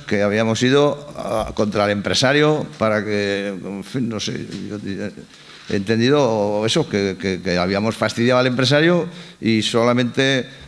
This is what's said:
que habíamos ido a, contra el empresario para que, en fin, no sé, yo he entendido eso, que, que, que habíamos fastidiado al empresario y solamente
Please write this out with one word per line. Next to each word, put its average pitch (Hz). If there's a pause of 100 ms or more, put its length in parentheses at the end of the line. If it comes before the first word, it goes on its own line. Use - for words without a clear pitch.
que 104
habíamos 113
ido 143 (100)
a, 110
contra 104
el 104
empresario 131 (120)
para 107
que, 101
en 95
fin, 123
no 107
sé, - (240)
yo 107 (920)
he 104
entendido 110
eso, 147
que, 101
que, 95
que 87
habíamos 98
fastidiado 120
al 131
empresario 147 (320)
y 110
solamente 120 (220)